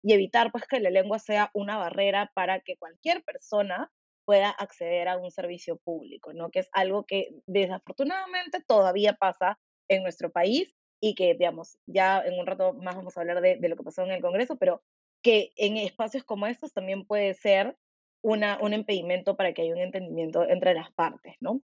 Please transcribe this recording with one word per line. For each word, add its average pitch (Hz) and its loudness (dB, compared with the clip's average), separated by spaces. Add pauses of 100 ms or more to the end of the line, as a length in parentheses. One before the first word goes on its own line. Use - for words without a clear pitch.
y 214 4
evitar, 208 2
pues, 233 -8
que 262 -2
la 196 2
lengua 190 2
sea 208 0
una 208 -4
barrera 196 0
para 185 -2
que 180 -12
cualquier 320 -6
persona 202 -4 (340)
pueda 202 6
acceder 175 -4
a 180 -2
un 180 -8
servicio 175 -8
público, 160 -12
¿no? 165 -8
Que 185 -2
es 185 -8
algo 196 0
que - -6
desafortunadamente 311 -4
todavía 202 6
pasa 190 0 (280)
en 190 2
nuestro 175 -6
país 226 2 (260)
y 214 0
que, 175 4
digamos, 165 -2
ya 190 2
en 180 -2
un 175 -6
rato 185 0
más 180 -10
vamos 185 -12
a 175 -6
hablar 175 -2
de, 180 6
de 170 0
lo 165 -2
que 165 -14
pasó 165 -8
en 185 -2
el 185 -4
Congreso, 214 -2
pero 180 0 (420)
que 220 4
en 208 0
espacios 220 -6
como 202 -6
estos 240 -8
también 190 -6
puede 202 0
ser 202 2 (460)
una, 208 0
un 208 0
impedimento 190 -2
para 175 0
que 170 -6
haya 165 0
un 175 -4
entendimiento 165 -2
entre 180 4
las 165 -4
partes, - -4
¿no? 254 -4